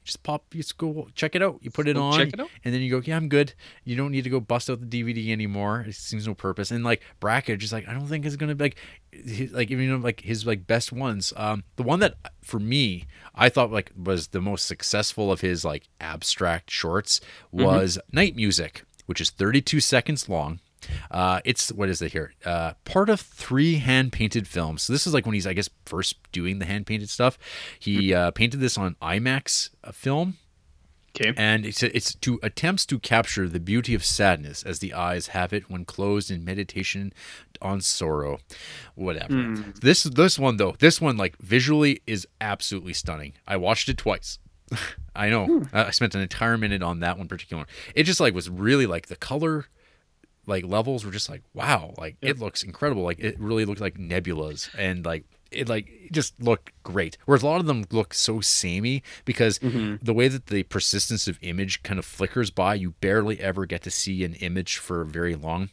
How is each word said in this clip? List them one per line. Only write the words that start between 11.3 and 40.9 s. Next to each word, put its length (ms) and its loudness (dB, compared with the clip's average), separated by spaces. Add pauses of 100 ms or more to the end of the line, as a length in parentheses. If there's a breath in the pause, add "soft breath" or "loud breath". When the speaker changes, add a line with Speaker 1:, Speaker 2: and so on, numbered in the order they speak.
Speaker 1:
Um, 260 -2 (140)
the 60 -2
one 180 2
that, 140 4 (260)
for 180 -4
me, 460 0 (280 soft breath)
I 140 6
thought, 240 4
like, 240 -2
was 340 -2
the 120 -2
most 240 -2
successful 640 0
of 100 2
his, 220 0
like, 240 -4 (140)
abstract 680 -2
shorts 520 0 (320 loud breath)
Speaker 2:
Mm-hmm. 100 2
Speaker 1:
was 340 6 (140)
Night 240 4
Music, 480 0 (220)
which 160 -4
is 80 0
thirty-two 500 2
seconds 480 2
long. 320 -2 (520 loud breath)
Uh, 320 2
it's, 300 -2
what 160 -2
is 120 -2
it 120 -4
here? 200 -6 (120)
Uh, 260 -2 (140)
part 240 2
of 100 4
three 600 2
hand-painted 680 2
films. 360 -4
So 100 0
this 120 2
is, 80 0
like, 120 4
when 80 0
he's, 140 0
I 60 -2
guess, 160 -2 (160)
first 300 -4 (160)
doing 280 -2
the 60 -4
hand-painted 440 -4
stuff. 280 2 (420 loud breath)
He, 320 2
Speaker 2:
Mm-hmm. 160 4
Speaker 1:
uh, 40 2
painted 300 2
this 160 2
on 240 -2
IMAX, 720 0 (120)
uh, 80 -14
film. 460 -2 (800)
Speaker 2:
Okay. 160 2
Speaker 1:
And 300 2
it's, 180 -4
it's 320 0
to 280 0
attempts 420 0
to 140 -2
capture 500 2
the 100 -2
beauty 360 0
of 100 -2
sadness 580 2
as 160 -6
the 140 -8
eyes 360 -2
have 220 -2
it 180 -4
when 140 -8
closed 480 -2
in 140 -6
meditation 640 -6 (500 loud breath)
on 200 -2
sorrow. 560 -2 (580 loud breath)
Whatever. 380 -4
Speaker 2:
Mm. 480 -2
Speaker 1:
This, 220 6
this 360 4
one, 180 4
though, 220 2
this 220 8